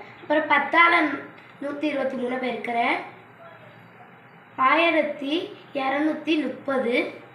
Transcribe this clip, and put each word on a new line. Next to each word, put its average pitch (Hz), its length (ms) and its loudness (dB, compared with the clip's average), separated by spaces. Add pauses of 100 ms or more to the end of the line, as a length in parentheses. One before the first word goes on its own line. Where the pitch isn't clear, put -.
(220)
அப்புறம் 302 280 0
பத்தால 311 720 4 (420)
நூத்தி 285 220 -6
இருபத்தி 269 340 -2
மூணை 247 200 -4
பெருக்குறேன். 240 580 -2 (1600)
ஆயிரத்தி 311 1000 2 (160)
இரநூத்தி 294 680 0
முப்பது. 247 800 -2 (140)